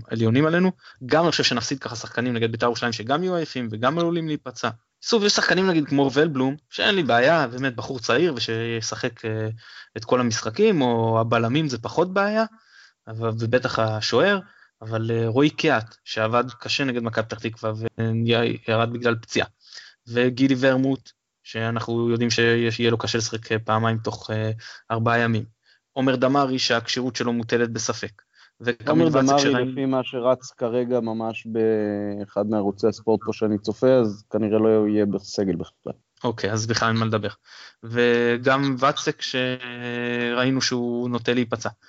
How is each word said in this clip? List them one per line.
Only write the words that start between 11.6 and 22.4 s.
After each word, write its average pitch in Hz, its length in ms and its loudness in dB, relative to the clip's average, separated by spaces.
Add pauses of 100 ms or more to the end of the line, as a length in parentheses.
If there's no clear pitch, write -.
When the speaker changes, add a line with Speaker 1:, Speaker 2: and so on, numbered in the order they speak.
Speaker 1:
זה 123 80 -4
פחות 160 360 -2
בעיה, 208 320 0 (600)
אבל, 113 220 -4 (100)
ובטח 123 400 0
השוער, 117 600 2 (420)
אבל, 113 300 -4
אה, 117 160 0
רועי 135 220 4
קיאט, 127 540 0
שעבד 113 400 0 (160)
קשה - 240 -4
נגד 123 200 -2
מכבי 113 220 -2
פתח 110 140 -12
תקווה, 113 340 -6 (240)
וירד 113 960 0
בגלל 117 220 0
פציעה, - 320 -4 (600)
וגילי 127 520 2
ורמוט, 131 520 2 (320)
שאנחנו 117 680 -2
יודעים 117 200 0
שיהיה 117 600 2